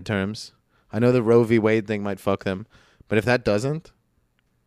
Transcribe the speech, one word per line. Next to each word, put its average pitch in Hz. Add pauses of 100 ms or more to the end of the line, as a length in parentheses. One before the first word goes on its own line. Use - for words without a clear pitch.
midterms. 104 (400)
I 110
know 120
the 127
Roe 117
v. 113
Wade 110
thing 107
might 101
fuck 98
them, 95 (420)
but 104
if 110
that 123
doesn't, 131 (760)